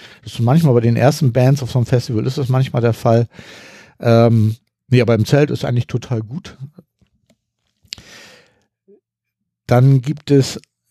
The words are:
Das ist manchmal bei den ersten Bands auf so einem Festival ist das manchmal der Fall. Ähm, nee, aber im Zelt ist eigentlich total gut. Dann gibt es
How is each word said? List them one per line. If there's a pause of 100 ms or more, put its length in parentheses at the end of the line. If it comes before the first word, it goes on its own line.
(240)
Das
ist
manchmal
bei
den
ersten
Bands
auf
so
einem
Festival
ist
das
manchmal
der
Fall. (720)
Ähm, (340)
nee,
aber
im
Zelt
ist
eigentlich
total
gut. (3000)
Dann
gibt
es (320)